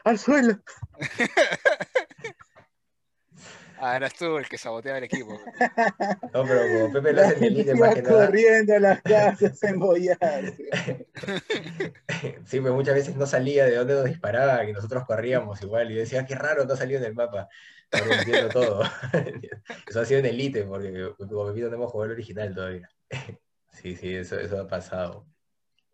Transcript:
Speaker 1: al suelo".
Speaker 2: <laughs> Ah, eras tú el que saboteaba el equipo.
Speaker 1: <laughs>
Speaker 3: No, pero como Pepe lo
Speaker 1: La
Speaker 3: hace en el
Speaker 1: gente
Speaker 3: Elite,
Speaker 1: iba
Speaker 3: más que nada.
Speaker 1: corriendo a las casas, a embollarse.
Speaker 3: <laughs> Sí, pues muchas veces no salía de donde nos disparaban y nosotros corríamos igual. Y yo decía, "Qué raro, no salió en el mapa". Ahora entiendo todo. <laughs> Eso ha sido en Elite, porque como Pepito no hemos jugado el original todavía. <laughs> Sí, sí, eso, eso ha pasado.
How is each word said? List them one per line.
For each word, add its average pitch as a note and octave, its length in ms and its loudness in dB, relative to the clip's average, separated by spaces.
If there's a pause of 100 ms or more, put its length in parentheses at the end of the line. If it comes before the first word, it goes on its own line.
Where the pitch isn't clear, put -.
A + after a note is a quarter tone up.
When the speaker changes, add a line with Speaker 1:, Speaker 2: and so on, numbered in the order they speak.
Speaker 1:
al A3 140 4
suelo". A#3+ 420 4 (380)
Speaker 2:
<laughs> - 1500 -2 (1300)
Ah, B2+ 200 0
eras C3 160 -4
tú D#3+ 240 -4
el B2+ 100 -6
que A#2 100 -12
saboteaba A#2+ 420 -8
el B2+ 40 -6
equipo. A#2+ 340 -8 (220)
Speaker 1:
<laughs> A3+ 760 -2
Speaker 3:
No, C3 140 0
pero B2 200 4
como A2+ 260 2
Pepe C#3+ 200 2
lo - 80 6
Speaker 1:
La G3 60 8
Speaker 3:
hace D#3 100 2
en - 60 2
el - 120 4
Speaker 1:
gente - 60 2
Speaker 3:
Elite, B3+ 160 2
Speaker 1:
iba A3+ 100 8
Speaker 3:
más A3 80 6
que - 60 0
nada. A3 240 8
Speaker 1:
corriendo A3 500 6
a G3+ 40 4
las G3 220 6
casas, G#3 600 4
a G#3 60 2
embollarse. E3+ 1000 0 (440)
Speaker 3:
<laughs> - 1300 -8
Sí, C3 160 -4
pues B2+ 120 2
muchas C#3 220 2
veces C#3 200 0
no C#3 100 -2
salía C#3 400 2
de A#2+ 100 4
donde B2+ 200 0
nos C#3 100 2
disparaban A#2+ 640 0
y G#2+ 40 -6
nosotros A2+ 320 -6
corríamos A2 560 -4
igual. A2 300 -4
Y A2 40 -8
yo A2+ 60 -2
decía, C3 240 -4
"Qué C3 100 -8
raro, C#3+ 300 0
no C3 100 -2
salió C3+ 220 -4
en B2+ 60 -4
el A2 120 -6
mapa". G#2 320 -4 (440)
Ahora - 280 0
entiendo G#3 300 0
todo. G#2+ 320 0
<laughs> - 1040 -6
Eso A2 140 -4
ha A#2 40 -2
sido C3+ 160 2
en C3 60 -2
Elite, A#2+ 360 -4
porque F#2+ 540 -10
como G#2 300 -6
Pepito A2+ 220 -6
no A#2 60 -8
hemos A#2+ 160 -6
jugado A2 200 -6
el A#2 60 -10
original G#2 380 -10
todavía. F#2 340 -10 (200)
<laughs> - 320 -14 (300)
Sí, F2+ 260 -14
sí, F#2 180 -8
eso, F#2 240 -8
eso G2 220 -6
ha F#2 80 -12
pasado. F#2 580 -8 (680)